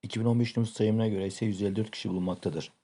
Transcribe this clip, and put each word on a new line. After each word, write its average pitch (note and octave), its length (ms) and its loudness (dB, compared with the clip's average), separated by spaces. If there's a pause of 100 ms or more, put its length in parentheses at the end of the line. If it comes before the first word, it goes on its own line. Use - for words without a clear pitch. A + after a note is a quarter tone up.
iki A2+ 180 -4
bin A2 40 0
on A#2 160 4
beş A#2 160 0
nüfus A2+ 180 0
sayımına A2 340 4
göre G2 180 0
ise G2 200 -4
yüz G2+ 160 -2
elli G2 140 0
dört G#2+ 140 -2
kişi - 200 -6
bulunmaktadır. F2+ 640 -2 (120)